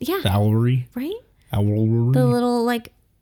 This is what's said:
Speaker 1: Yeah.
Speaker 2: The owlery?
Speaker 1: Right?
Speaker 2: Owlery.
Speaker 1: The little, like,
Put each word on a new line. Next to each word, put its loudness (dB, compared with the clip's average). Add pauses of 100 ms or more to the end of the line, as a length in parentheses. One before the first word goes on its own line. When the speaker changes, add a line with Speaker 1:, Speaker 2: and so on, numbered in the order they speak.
Speaker 1:
Yeah. -4
Speaker 2:
The -2
owlery? 2
Speaker 1:
Right? -6 (400)
Speaker 2:
Owlery. 0
Speaker 1:
The 4
little, 0
like, -4 (300)